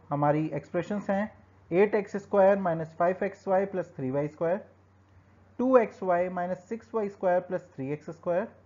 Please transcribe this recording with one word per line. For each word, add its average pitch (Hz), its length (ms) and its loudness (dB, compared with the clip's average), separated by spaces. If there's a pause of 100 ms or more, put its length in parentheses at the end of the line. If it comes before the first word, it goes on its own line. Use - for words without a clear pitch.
हमारी 147 400 0
expressions 180 600 -6
हैं 202 220 -2 (400)
एट 208 240 4
एक्स 202 220 -4
स्क्वायर 196 420 4
माइनस 165 360 -4
फ़ाइव 185 280 0
एक्स 196 240 -6
वाई 190 180 2
प्लस 185 300 -6
थ्री 131 160 -6
वाई 143 160 -2
स्क्वायर, 170 380 -4 (920)
टू 254 180 6
एक्स 214 260 0
वाई 180 260 2
माइनस 180 400 -6
सिक्स 226 240 -12
वाई 214 160 -4
स्क्वायर 185 320 0
प्लस 180 320 -6
थ्री 135 180 -8
एक्स 151 180 -10
स्क्वायर 180 380 -4 (180)